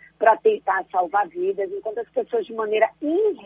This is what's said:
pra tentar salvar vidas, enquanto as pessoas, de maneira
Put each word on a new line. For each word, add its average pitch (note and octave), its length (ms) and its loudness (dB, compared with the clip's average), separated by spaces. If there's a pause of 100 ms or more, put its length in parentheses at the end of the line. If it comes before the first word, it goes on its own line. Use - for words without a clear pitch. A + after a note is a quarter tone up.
(180)
pra A3 180 6
tentar F#3+ 560 0
salvar F#3+ 360 0
vidas, F3+ 440 -4
enquanto A3+ 280 -8
as - 100 -8
pessoas, A3+ 340 -2
de - 80 -16
maneira A3 380 0 (560)